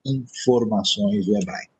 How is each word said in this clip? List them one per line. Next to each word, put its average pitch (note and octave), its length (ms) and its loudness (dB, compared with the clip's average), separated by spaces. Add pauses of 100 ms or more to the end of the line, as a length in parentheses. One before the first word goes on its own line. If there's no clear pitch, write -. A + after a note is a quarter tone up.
informações G#2+ 1200 0
do G#2 100 2
hebraico. - 440 -6